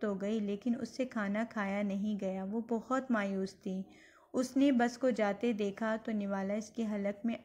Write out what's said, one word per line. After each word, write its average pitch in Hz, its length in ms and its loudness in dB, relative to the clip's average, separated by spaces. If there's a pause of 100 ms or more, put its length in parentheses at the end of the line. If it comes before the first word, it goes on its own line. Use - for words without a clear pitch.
तो 208 140 0
गई, 208 260 0
लेकिन 208 360 0
उससे 254 280 -4
खाना 214 400 -2
खाया 202 380 -2
नहीं 202 360 0
गया। 190 260 -2
वो 214 160 -2
बहुत 247 500 -2
मायूस 196 440 0
थी। 190 300 -6 (500)
उसने 269 380 4
बस 240 240 4
को 262 140 2
जाते 208 420 2
देखा 214 440 0
तो 220 160 -6
निवाला 196 420 -2
इसके 220 300 -4
हलक 202 420 -2
में 233 180 0